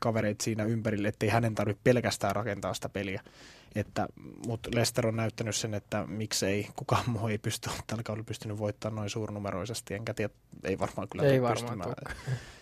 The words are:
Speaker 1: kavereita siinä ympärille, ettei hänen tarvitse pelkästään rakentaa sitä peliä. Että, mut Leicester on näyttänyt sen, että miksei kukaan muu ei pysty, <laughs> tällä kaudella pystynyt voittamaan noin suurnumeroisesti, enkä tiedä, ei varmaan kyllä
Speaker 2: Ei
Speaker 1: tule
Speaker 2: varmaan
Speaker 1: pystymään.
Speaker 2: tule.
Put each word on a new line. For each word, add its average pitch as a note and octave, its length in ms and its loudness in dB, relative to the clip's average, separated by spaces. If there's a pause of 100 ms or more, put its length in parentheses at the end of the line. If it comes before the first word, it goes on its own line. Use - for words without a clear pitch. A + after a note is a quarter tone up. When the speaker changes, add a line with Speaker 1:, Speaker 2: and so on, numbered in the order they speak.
Speaker 1:
kavereita G#2+ 420 2
siinä A2 200 0
ympärille, G#2+ 440 2
ettei G#2+ 220 2
hänen A2+ 260 4
tarvitse G#2 280 0
pelkästään A2+ 520 4
rakentaa G2+ 380 -2
sitä - 160 -6
peliä. G2+ 320 -4 (540)
Että, G#2+ 320 0 (400)
mut A2+ 260 -4
Leicester A2+ 340 4
on A2 80 2
näyttänyt A2+ 400 -2
sen, G#2+ 180 -2
että G2+ 340 -2
miksei G#2 680 0
kukaan - 340 2
muu A2+ 180 0
ei G#2+ 100 0
pysty, - 400 -4
<laughs> - 100 -10
tällä A2 160 -4
kaudella A2 220 -6
pystynyt G#2 320 -6
voittamaan A2 380 -2
noin G#2 140 -2
suurnumeroisesti, G#2 840 -4
enkä A2+ 200 -4
tiedä, G#2 200 0 (300)
ei F#2+ 160 0
varmaan G2 300 -2
kyllä F2+ 160 0
Speaker 2:
Ei C#3 120 8
Speaker 1:
tule B2+ 120 4
Speaker 2:
varmaan A#2 300 0
Speaker 1:
pystymään. G#2+ 160 -4 (100)
Speaker 2:
tule. - 300 -4 (260)